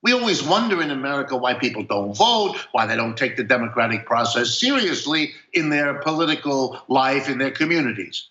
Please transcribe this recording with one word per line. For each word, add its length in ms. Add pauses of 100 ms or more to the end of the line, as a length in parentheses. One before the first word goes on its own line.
We 120
always 280
wonder 400
in 80
America 480
why 160
people 300
don't 340
vote, 380 (160)
why 160
they 80
don't 200
take 220
the 60
democratic 640
process 520
seriously 720 (200)
in 160
their 320
political 840
life, 420
in 80
their 140
communities. 800